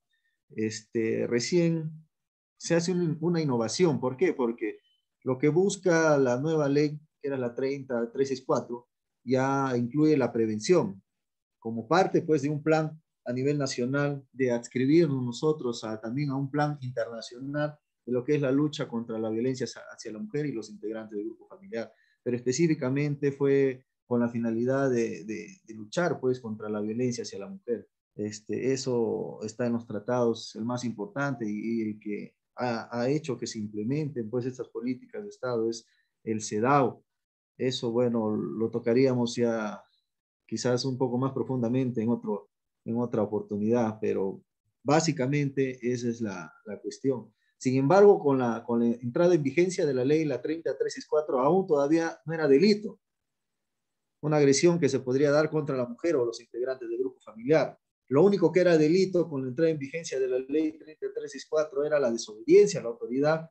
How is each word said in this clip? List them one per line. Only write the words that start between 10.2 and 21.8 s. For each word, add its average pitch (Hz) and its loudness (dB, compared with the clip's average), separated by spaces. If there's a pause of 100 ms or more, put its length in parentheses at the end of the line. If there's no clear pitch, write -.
prevención, 110 2 (600)
como 113 -8
parte, 180 4
pues, 156 2
de 143 0
un 151 -4
plan 156 0 (260)
a 123 -4
nivel 139 0
nacional 139 -2
de 123 0
adscribirnos 135 2
nosotros 123 -2
a, 110 -8
también 135 -4
a 131 -2
un 139 -4
plan 147 -2
internacional 127 -8 (280)
de 117 -6
lo 123 -2
que 147 0
es 143 0
la 131 0
lucha 147 0
contra 113 -6
la 110 -2
violencia 123 -2
hacia, 110 -12 (100)
hacia 110 -14
la 107 -12
mujer 147 -6
y 135 -4
los 110 -8
integrantes 107 -10
del 104 -6
grupo - -14
familiar. 101 -10 (300)